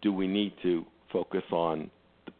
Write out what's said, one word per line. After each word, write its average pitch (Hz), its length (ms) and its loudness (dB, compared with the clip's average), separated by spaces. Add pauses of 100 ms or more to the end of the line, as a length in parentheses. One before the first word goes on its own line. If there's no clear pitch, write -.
Do 104 120 2
we 95 120 0
need 98 280 0 (100)
to 85 220 2 (260)
focus 92 400 -2
on 82 400 0 (340)
the, - 140 -14